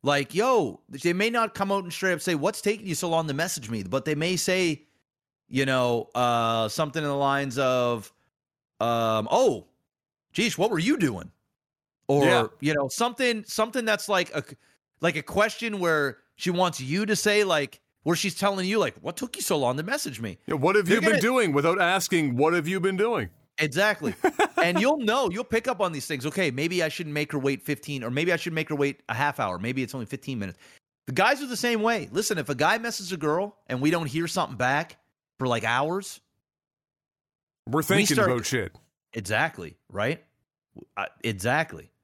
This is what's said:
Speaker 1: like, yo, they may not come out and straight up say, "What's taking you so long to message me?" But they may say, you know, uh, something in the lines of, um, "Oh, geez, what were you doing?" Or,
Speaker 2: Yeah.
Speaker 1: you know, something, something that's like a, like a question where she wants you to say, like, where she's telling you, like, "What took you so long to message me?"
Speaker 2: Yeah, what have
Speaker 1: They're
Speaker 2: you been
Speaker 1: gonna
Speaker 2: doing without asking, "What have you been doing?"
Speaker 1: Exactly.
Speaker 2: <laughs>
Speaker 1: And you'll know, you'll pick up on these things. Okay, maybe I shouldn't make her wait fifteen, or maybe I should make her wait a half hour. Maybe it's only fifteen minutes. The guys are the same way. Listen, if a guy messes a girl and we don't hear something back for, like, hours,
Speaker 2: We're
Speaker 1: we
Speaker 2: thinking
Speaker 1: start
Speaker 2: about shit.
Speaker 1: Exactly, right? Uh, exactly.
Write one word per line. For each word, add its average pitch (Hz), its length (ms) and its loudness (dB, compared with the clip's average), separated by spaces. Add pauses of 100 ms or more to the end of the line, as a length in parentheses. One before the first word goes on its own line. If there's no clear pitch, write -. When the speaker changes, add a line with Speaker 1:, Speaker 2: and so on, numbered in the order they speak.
Speaker 1:
like, 143 320 0
yo, 196 540 2
they 139 240 0
may 196 180 0
not 233 240 0
come 196 180 -2
out 196 100 0
and 175 100 -10
straight 185 200 0
up 165 80 -2
say, 180 160 0
"What's 160 240 -2
taking 214 260 -2
you 175 80 -4
so 175 140 -4
long 165 200 0
to 139 60 -2
message 151 340 -4
me?" 110 140 -4
But 110 220 -4
they 156 100 0
may 170 220 0
say, 180 480 0 (640)
you 135 180 0
know, 123 480 2
uh, 117 540 2
something 151 340 -2
in 147 60 -2
the 143 80 -2
lines 139 420 0
of, 123 540 0 (680)
um, 113 500 2
"Oh, 190 360 2 (680)
geez, 208 240 0
what 202 140 2
were 190 80 0
you 226 200 2
doing?" 107 320 -2 (760)
Or, 139 180 4
Speaker 2:
Yeah. 160 220 6 (140)
Speaker 1:
you 147 140 0
know, 139 140 0
something, 233 560 -2
something 233 400 -2
that's 220 240 0
like 185 260 0
a, 143 100 -4 (560)
like 165 160 0
a 151 60 -4
question 208 580 -2
where 151 380 0 (180)
she - 140 -2
wants 175 300 0
you 151 260 -2
to 208 100 0
say, 208 280 4
like, 156 360 0 (240)
where 165 120 2
she's 185 200 -2
telling 196 320 0
you, 214 100 2
like, 147 220 0
"What 147 160 -8
took - 200 -8
you - 60 -8
so 170 160 0
long 127 200 2
to 156 40 -6
message 170 380 -6
me?" 107 260 -8
Speaker 2:
Yeah, - 80 -2
what 160 220 4
have 202 100 4
Speaker 1:
They're 190 80 6
Speaker 2:
you 226 60 4
been 214 100 4
Speaker 1:
gonna 202 100 4
Speaker 2:
doing 226 320 4
without 160 280 2
asking, 175 560 2
"What 151 180 4
have 165 140 0
you 190 100 -2
been 185 180 0
doing?" 190 340 0 (280)
Speaker 1:
Exactly. 185 640 0
Speaker 2:
<laughs> - 20 0 (340)
Speaker 1:
And 180 220 2
you'll 277 180 4
know, 233 320 2
you'll 214 140 -4
pick 226 240 -2
up 208 120 -4
on 180 120 0
these 143 140 -8
things. 135 200 -4
Okay, 156 240 0
maybe 165 320 -2
I 160 60 0
shouldn't 151 260 -8
make 147 160 -2
her 151 80 -2
wait 135 240 0
fifteen, 143 400 -6
or 117 80 -6
maybe 160 220 0
I 170 40 2
should 165 160 -6
make 160 180 -4
her 156 40 0
wait 143 340 0
a 113 60 -4
half 139 240 0
hour. 95 180 -2
Maybe 123 280 -4
it's 110 100 -10
only 127 120 -8
fifteen 135 340 -8
minutes. 92 180 -8 (480)
The - 60 -8
guys 233 280 2
are 285 60 -8
the 247 100 -6
same 233 240 0
way. 214 300 0
Listen, 190 280 -2
if 135 100 -6
a 143 80 -4
guy 160 220 2
messes 208 340 -8
a 185 40 -4
girl 160 400 -2 (120)
and 127 120 -4
we 147 120 4
don't 170 140 0
hear 156 200 -2
something 156 300 -2
back 135 400 -2 (420)
for, 131 80 -2
like, 120 160 0
hours, 147 580 -2 (1500)
Speaker 2:
We're 123 100 0
Speaker 1:
we 156 60 0
Speaker 2:
thinking 190 320 4
Speaker 1:
start 196 160 4
Speaker 2:
about 120 140 -2
shit. 113 280 -2 (380)
Speaker 1:
Exactly, 107 640 -4 (160)
right? 113 320 -2 (720)
Uh, 98 100 -6 (160)
exactly. 113 720 -4 (120)